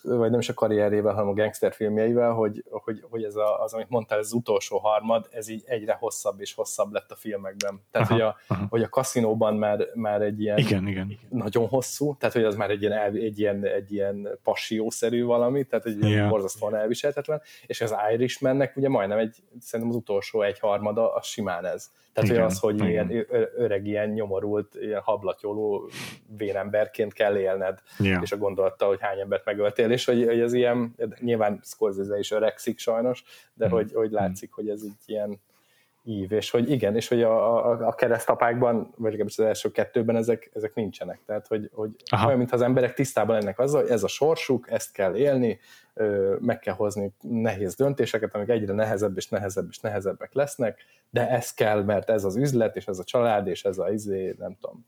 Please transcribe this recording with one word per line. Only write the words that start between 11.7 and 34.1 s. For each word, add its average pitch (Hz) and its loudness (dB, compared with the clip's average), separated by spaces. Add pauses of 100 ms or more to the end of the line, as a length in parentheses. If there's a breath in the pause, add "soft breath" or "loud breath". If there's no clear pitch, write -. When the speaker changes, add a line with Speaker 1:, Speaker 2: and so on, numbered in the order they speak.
Speaker 1:
tehát, 117 0
hogy 117 4
az 104 2
már 104 0
egy 104 -2
ilyen 104 2
elvi-, 107 0
egy 104 -4
ilyen, 101 0
egy 98 -2
ilyen 101 -2 (160)
passiószerű 113 0
valami, 120 2
tehát 113 -2
egy 110 -4
ilyen 104 4
Speaker 2:
Ja. 104 2
Speaker 1:
borzasztóan 107 0
elviselhetetlen, 143 -2 (240 loud breath)
és - -8
az 107 0 (180)
Irishmannek 131 0
ugye 139 2
majdnem 104 2
egy, 113 -2 (240)
szerintem 117 -4
az 113 -2
utolsó 104 -2
egyharmada, 104 0
az - -4
simán 92 -6
ez. 87 -6 (240 soft breath)
Tehát, 110 2
Speaker 2:
Igen, 117 4
Speaker 1:
hogy 110 2
az, 95 -4
hogy 107 2
Speaker 2:
igen. 104 2
Speaker 1:
ilyen 107 0
ö-, 113 2
öreg, 104 0
ilyen 104 -2
nyomorult, 104 -2
ilyen 104 -4
hablatyoló 101 -2 (480 loud breath)
vénemberként 104 -2
kell 101 2
élned, 95 -2 (200 loud breath)
Speaker 2:
Ja. 95 4
Speaker 1:
és 92 -6
a 104 -2
gondolattal, 98 0
hogy 98 0
hány 98 -4
embert 98 -2
megöltél, 104 2
és 120 0
hogy, 120 2
hogy 117 2
ez 120 2
ilyen, 120 2 (240)
nyilván 110 0
Scorsese 101 -2
is - -6
öregszik 110 0
sajnos, 117 -2 (300 loud breath)
de 113 -2
Speaker 2:
Hmm. 92 2
Speaker 1:
hogy, 107 0
hogy 110 0
Speaker 2:
Hmm. 107 -4